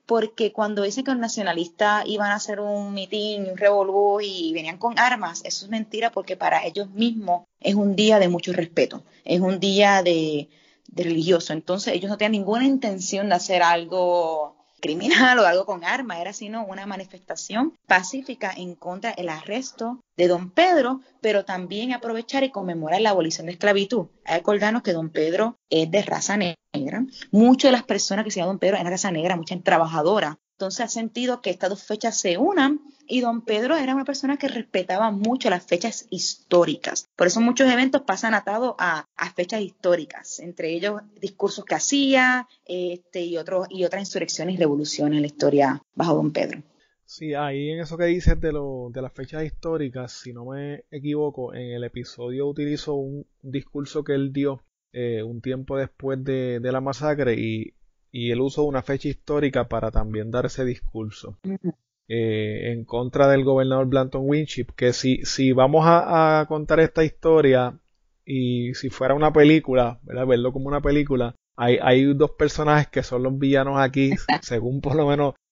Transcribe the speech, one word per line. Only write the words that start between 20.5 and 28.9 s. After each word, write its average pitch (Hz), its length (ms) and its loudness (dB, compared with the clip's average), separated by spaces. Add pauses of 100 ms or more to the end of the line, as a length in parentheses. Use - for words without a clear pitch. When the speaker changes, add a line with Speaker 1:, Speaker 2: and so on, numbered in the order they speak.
Speaker 1:
Pedro, 294 500 2 (200)
pero 202 240 2
también 196 480 -6
aprovechar 233 520 -4
y 262 60 -2
conmemorar 175 500 -2
la 220 100 4
abolición 160 360 0
de 180 80 -10
esclavitud. 196 520 0 (180)
Hay 165 120 -2
que 175 40 0
acordarnos 208 420 0
que 190 100 -2
don 165 180 -4
Pedro 175 460 0 (120)
es 160 220 2
de 202 120 2
raza 165 340 -2
negra, 175 680 -4 (280)
muchas 254 380 8
de - 20 8
las 240 100 2
personas 202 420 -2
que 214 60 -6
se 202 80 -4
llaman 180 140 0
don 185 80 -4
Pedro 190 160 4
eran 175 160 -2